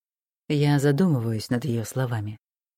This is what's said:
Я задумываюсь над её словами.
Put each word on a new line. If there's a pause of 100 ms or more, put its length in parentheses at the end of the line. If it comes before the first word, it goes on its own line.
(480)
Я
задумываюсь
над
её
словами. (400)